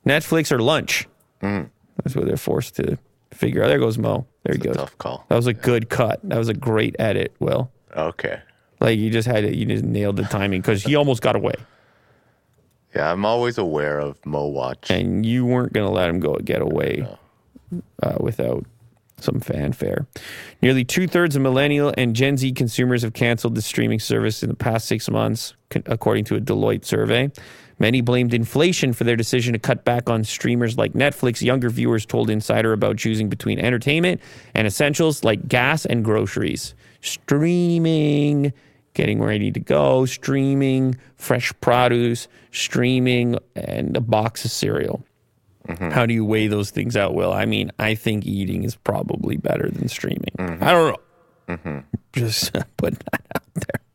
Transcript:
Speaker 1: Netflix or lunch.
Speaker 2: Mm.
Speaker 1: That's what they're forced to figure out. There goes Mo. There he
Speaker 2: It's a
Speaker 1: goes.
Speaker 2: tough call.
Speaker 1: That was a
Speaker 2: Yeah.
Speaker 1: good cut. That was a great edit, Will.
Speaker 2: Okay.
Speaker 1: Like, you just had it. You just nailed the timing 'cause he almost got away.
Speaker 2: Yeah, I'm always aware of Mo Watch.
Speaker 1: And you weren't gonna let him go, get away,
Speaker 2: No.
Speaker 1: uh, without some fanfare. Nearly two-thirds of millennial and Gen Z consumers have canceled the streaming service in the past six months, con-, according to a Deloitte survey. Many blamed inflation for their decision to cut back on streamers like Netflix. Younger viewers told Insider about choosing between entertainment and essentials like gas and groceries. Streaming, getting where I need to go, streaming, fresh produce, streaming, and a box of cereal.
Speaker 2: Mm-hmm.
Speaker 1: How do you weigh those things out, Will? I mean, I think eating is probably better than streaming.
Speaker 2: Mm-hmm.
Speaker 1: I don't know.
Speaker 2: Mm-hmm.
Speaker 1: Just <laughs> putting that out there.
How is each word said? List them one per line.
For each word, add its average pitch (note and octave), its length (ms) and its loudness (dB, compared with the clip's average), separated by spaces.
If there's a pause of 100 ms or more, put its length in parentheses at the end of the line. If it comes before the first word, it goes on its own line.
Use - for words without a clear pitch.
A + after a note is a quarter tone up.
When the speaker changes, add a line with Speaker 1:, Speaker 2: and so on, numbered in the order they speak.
Speaker 1:
Netflix D#3 460 2
or C3 100 2
lunch. C3+ 460 0 (340)
Speaker 2:
Mm. G2 280 -4 (340)
Speaker 1:
That's C3 120 -4
what - 100 0
they're - 120 0
forced - 400 -2
to - 200 -2 (340)
figure - 320 0
out. - 60 2
There C#3+ 100 4
goes A2+ 180 0
Mo. A2+ 280 -2 (180)
There - 120 0
he - 20 -2
Speaker 2:
It's - 80 -4
a - 20 0
Speaker 1:
goes. - 100 -2
Speaker 2:
tough - 200 -8
call. - 320 -8
Speaker 1:
That B2 80 4
was A#2+ 100 2
a A#2+ 60 2
Speaker 2:
Yeah. A2+ 80 -6
Speaker 1:
good A#2 280 2
cut. A2+ 340 0
That F3+ 140 -2
was A2+ 120 0
a A2 40 0
great A2+ 460 0
edit, G2+ 400 0
Will. - 320 0 (240)
Speaker 2:
Okay. - 440 -4 (420)
Speaker 1:
Like, A2+ 180 4
you A2 100 0
just A2+ 180 2
had A2 180 2
it. - 80 0
You A2 120 -2
just G#2+ 200 0
nailed G#2 320 0
the G2 60 -2
timing G2 380 -2
'cause G2+ 220 0
he C#3+ 120 2
almost C#3 260 2
got A2+ 140 2
away. G#2 180 -2 (1400)
Speaker 2:
Yeah, D#2 180 0
I'm G2 140 0
always A#2+ 320 0
aware D2 420 -2
of C#2+ 260 -8
Mo D2 220 -2
Watch. C2 440 -4
Speaker 1:
And F#2 340 0
you B2 200 0
weren't B2 260 0
gonna G#2 200 0
let F#2 180 2
him F2 100 0
go, D2+ 240 0
get - 180 -2
away, D2 460 -2 (640)
Speaker 2:
No. F3 100 -8 (220)
Speaker 1:
uh, - 160 -2
without B1 460 -2 (540)
some - 200 -2
fanfare. - 680 -2 (560)
Nearly C3 220 4
two-thirds E3+ 520 0
of C#3 80 2
millennial C#3+ 540 2
and A#2+ 180 0
Gen C#3 220 2
Z C3 160 0
consumers B2 500 2
have A2 100 -4
canceled A#2+ 420 0
the A2 60 0
streaming A2+ 380 -2
service A2 440 0
in - 60 -2
the - 60 -2
past A2+ 320 -2
six G#2+ 220 -2
months, A2 440 -2 (160)
con-, - 160 -2
according A2 400 0
to G#2+ 100 0
a G#2+ 60 -2
Deloitte G#2+ 440 0
survey. A2+ 460 0 (480)
Many A#2+ 220 4
blamed B2 320 2
inflation C3 600 2
for A#2 100 -2
their A#2 120 2
decision A#2 380 0
to A2+ 60 -2
cut - 260 -2
back A#2+ 240 2
on A2+ 140 2
streamers A#2+ 540 -2
like - 160 -2
Netflix. C3 480 0
Younger B2 280 2
viewers A#2 360 0
told A#2 240 0
Insider A2 440 2
about G#2 240 0
choosing A2 320 0
between - 300 -2
entertainment C#3+ 600 0 (320)
and G#2+ 140 2
essentials D3 560 0
like G#2+ 240 0
gas C3 380 2
and A#2 200 0
groceries. G#2 680 -2 (260)
Streaming, D3+ 1500 2 (400)
getting G#2+ 260 0
where G#2+ 120 0
I G#2+ 60 0
need G#2 180 0
to - 40 -6
go, C3+ 460 4
streaming, C3+ 880 0 (200)
fresh - 360 -2 (100)
produce, A#2+ 680 4 (240)
streaming, B2 840 2 (180)
and - 420 -4
a B2 40 2
box A2 440 0
of A2+ 60 -2
cereal. - 520 -2 (640)
Speaker 2:
Mm-hmm. E2+ 220 -6
Speaker 1:
How A#2+ 160 2
do A#2 80 2
you A2+ 100 2
weigh G#2+ 240 2
those G#2 240 0
things A2 240 -4
out, G2+ 200 0
Will? F2+ 180 0
I G2+ 120 0
mean, G#2+ 340 0
I A2 160 2
think G#2+ 300 -2
eating F#2 380 -2
is A2+ 120 -4
probably - 640 -2
better - 320 -2
than - 200 -4
streaming. - 480 -6
Speaker 2:
Mm-hmm. F2 260 -6
Speaker 1:
I D#3 80 4
don't E3 200 6
know. - 640 -14
Speaker 2:
Mm-hmm. D2+ 240 -8 (340)
Speaker 1:
Just A2+ 400 -2
<laughs> - 240 -4
putting - 220 -2 (120)
that - 100 -4 (140)
out - 200 -8
there. - 260 -6 (140)